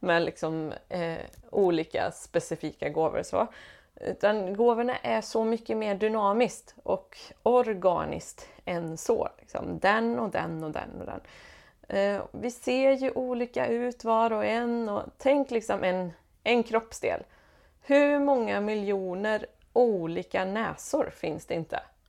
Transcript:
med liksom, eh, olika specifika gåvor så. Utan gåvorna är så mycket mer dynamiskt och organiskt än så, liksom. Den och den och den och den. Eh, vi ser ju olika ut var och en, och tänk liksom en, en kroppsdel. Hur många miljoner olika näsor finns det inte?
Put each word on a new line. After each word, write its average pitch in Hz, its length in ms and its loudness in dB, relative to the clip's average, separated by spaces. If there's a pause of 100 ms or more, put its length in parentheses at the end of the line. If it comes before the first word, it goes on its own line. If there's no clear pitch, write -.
med 170 220 2
liksom, 160 500 -4 (160)
eh, 165 300 -4 (320)
olika 170 600 2
specifika - 760 -4
gåvor 156 340 0
så. 190 240 0 (480)
Utan 202 640 -2
gåvorna 240 400 2
är 226 240 -2
så 220 240 -2
mycket 226 320 -2
mer 214 180 -2
dynamiskt 214 880 0
och - 340 -4 (260)
organiskt 180 1040 2 (160)
än 170 320 -4
så, - 320 0 (100)
liksom. - 400 -8
Den 226 400 2
och 226 120 -2
den 165 340 -4
och 156 60 -6
den - 300 -8
och - 60 -10
den. - 140 -10 (680)
Eh, 196 340 0 (100)
vi 226 180 -6
ser 262 420 2
ju 269 200 0
olika 247 540 -2
ut 240 380 -4
var 226 280 2
och 214 120 -2
en, 233 440 -2
och 208 140 -4 (160)
tänk 277 320 4
liksom 214 340 -2
en, 180 280 0 (320)
en 233 180 4
kroppsdel. 226 600 -2 (580)
Hur 285 380 4
många 240 420 2
miljoner 202 840 -2 (260)
olika 185 720 0
näsor 208 720 -2
finns - 300 -6
det - 80 -4
inte? 165 260 -4 (280)